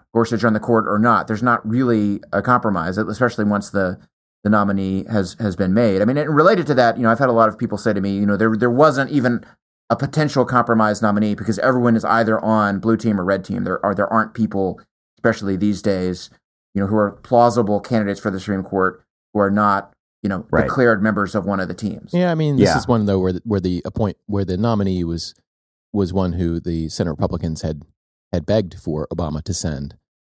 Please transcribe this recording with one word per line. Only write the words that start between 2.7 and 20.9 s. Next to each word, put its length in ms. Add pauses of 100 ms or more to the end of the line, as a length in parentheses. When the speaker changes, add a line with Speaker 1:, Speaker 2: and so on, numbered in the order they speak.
Speaker 1:
especially 460
once 260
the, 300 (440)
the 60
nominee 600
has, 300
has 180
been 160
made. 280
I 40
mean, 120
and 160
related 340
to 80
that, 200
you 80
know, 80
I've 80
had 80
a 60
lot 160
of 80
people 200
say 140
to 80
me, 180
you 80
know, 120
there, 180
there 160
wasn't 400
even 340 (440)
a 80
potential 480
compromise 560
nominee 340
because 240
everyone 380
is 80
either 340
on 400
blue 180
team 220
or 60
red 180
team. 220
There 200
are, 80
there 180
aren't 220
people, 460 (380)
especially 400
these 240
days, 480 (440)
you 60
know, 80
who 80
are 160 (120)
plausible 580
candidates 400
for 100
the 80
Supreme 240
Court 400 (300)
who 80
are 100
not, 400 (320)
you 60
know, 220
Speaker 2:
Right. 120
Speaker 1:
declared 380